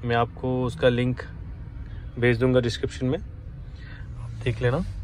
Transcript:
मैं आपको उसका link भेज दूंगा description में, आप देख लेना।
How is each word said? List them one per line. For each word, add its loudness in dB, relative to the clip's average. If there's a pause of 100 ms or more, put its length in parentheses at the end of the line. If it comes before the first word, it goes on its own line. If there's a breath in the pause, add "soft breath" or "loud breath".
मैं 2
आपको 2
उसका 4
link 2 (960 loud breath)
भेज 6
दूंगा 6
description -2
में, 2 (1040 loud breath)
आप -8 (140)
देख -2
लेना। 2 (260)